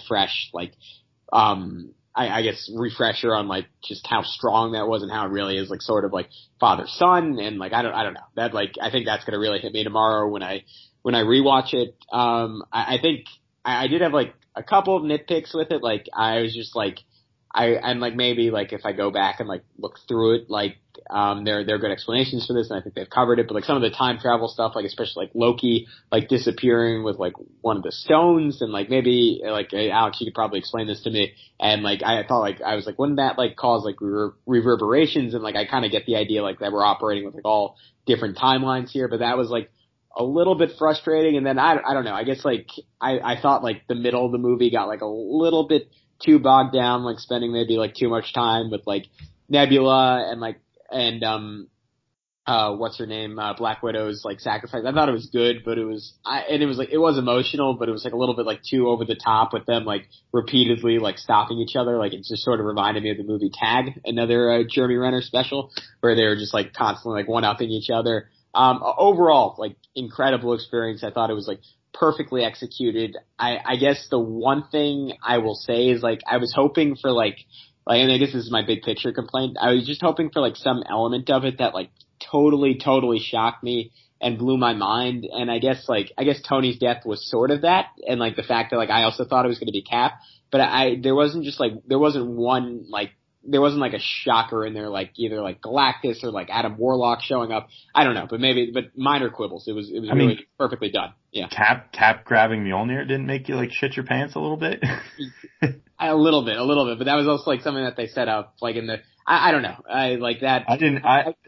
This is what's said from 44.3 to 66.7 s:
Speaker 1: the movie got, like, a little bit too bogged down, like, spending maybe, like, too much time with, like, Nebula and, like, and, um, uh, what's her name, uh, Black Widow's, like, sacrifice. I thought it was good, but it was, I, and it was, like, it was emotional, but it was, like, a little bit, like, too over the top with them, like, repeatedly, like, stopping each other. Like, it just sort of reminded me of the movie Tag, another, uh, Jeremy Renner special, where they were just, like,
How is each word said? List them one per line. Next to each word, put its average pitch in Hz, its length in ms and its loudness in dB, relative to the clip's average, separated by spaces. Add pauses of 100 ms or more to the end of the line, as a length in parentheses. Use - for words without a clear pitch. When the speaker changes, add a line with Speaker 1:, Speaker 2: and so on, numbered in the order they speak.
Speaker 1:
the 120 60 0
movie 120 320 4
got, 110 180 0
like, 107 140 -6
a 107 60 -6
little 147 600 0
bit 147 220 2 (320)
too 156 160 8
bogged 131 360 6
down, 123 300 2
like, 117 140 -6
spending 120 360 -4
maybe, 117 240 0
like, 110 160 -2
too 123 160 0
much 113 240 -4
time 113 360 0
with, 104 160 -6
like, 98 200 -4 (420)
Nebula 131 800 4
and, 117 120 -8
like, 113 180 -8 (320)
and, 117 320 -4
um, 107 440 -6 (800)
uh, 110 300 0
what's 110 220 -6
her 117 80 -8
name, 107 340 -10
uh, 104 140 -4
Black 110 280 -4
Widow's, 110 440 -4
like, 101 160 -8
sacrifice. 110 440 -6
I 131 60 -2
thought 151 160 4
it 131 60 2
was 117 140 -6
good, 120 360 2
but 113 140 -4
it 113 80 -2
was, 107 280 -10 (120)
I, 135 240 -4
and 147 120 0
it 151 40 2
was, 135 120 -2
like, 131 140 -4
it 151 60 2
was 160 200 4
emotional, 127 580 0
but 117 120 -4
it 117 60 -2
was, 107 100 -10
like, 117 100 -8
a 113 40 -2
little 123 180 0
bit, 113 100 -2
like, 107 180 -6
too 123 260 2
over 117 160 0
the 110 100 -4
top 110 380 2
with 110 120 -4
them, 117 200 0
like, 101 240 -6 (240)
repeatedly, 117 680 2
like, 104 200 -4
stopping 110 400 0
each 117 180 -4
other. 120 200 0
Like, 101 160 -2
it 98 140 -12
just 110 160 -8
sort 120 160 0
of 104 60 -4
reminded 104 380 -2
me 107 80 -2
of 101 60 -6
the 104 60 -8
movie 101 300 -4
Tag, 127 500 -2
another, 117 480 2
uh, 117 160 4
Jeremy 123 280 0
Renner 127 260 0
special, 135 500 -4 (300)
where 117 140 4
they 113 80 4
were 107 120 4
just, 104 180 -6
like, 107 200 -2